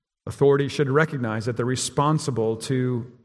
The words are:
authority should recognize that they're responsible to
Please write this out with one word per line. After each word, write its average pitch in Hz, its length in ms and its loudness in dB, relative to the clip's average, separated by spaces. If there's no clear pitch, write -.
authority 139 400 4
should 139 220 -2
recognize 127 560 0
that 120 120 -4
they're 120 80 -2
responsible 127 920 0
to 127 560 -4